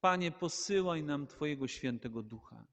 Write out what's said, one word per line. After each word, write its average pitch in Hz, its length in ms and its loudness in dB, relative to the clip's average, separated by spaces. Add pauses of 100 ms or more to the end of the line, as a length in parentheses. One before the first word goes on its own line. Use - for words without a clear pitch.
Panie, 180 320 4
posyłaj 175 680 2
nam 143 240 -2
Twojego 139 420 -2
Świętego 117 540 -4
Ducha 110 500 -14